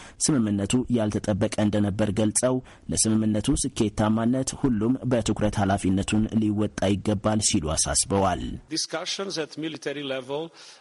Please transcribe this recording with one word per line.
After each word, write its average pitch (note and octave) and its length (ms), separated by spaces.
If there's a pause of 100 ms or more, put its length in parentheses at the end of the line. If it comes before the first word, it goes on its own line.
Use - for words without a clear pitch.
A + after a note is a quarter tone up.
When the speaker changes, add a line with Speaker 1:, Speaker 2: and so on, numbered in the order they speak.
(200)
Speaker 1:
ስምምነቱ G#2+ 540 (180)
ያልተጠበቀ G#2+ 680
እንደነበር G#2 520
ገልጸው A2 420 (340)
ለስምምነቱ G#2+ 600 (120)
ስኬታማነት A2+ 960
ሁሉም A#2+ 380 (120)
በትኩረት G#2+ 520
ኃላፊነቱን G2 680 (120)
ሊወጣ G#2+ 520
ይገባል G#2 560
ሲሉ F2+ 260
አሳስበዋል። F2+ 720 (280)
Speaker 2:
Discussions E3 640
at D3+ 200
military D3 460
level C#3 500 (280)